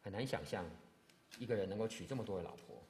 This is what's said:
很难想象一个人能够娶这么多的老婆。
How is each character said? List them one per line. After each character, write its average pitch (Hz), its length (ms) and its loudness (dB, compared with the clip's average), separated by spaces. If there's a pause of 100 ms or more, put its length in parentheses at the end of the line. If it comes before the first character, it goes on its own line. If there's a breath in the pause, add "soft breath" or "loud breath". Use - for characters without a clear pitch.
很 98 120 -6
难 120 120 0
想 - 200 -2
象 95 180 -2 (720)
一 123 80 -4
个 117 80 4
人 98 140 6
能 98 100 0
够 110 80 6
娶 - 200 -2
这 135 100 -2
么 113 80 0
多 98 140 0
的 87 60 0
老 - 120 -6
婆。 - 340 -14